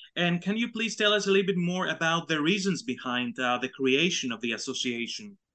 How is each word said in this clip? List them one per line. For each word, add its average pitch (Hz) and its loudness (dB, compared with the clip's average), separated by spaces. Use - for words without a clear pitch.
And 175 2
can 196 -2
you 240 -2
please 220 -4
tell 208 4
us 202 2
a 196 2
little 196 4
bit 190 0
more 180 -2
about 165 0
the 156 0
reasons 185 2
behind, 123 -4
uh, 123 2
the 117 -4
creation 135 2
of 110 -8
the 120 -2
association? 117 -6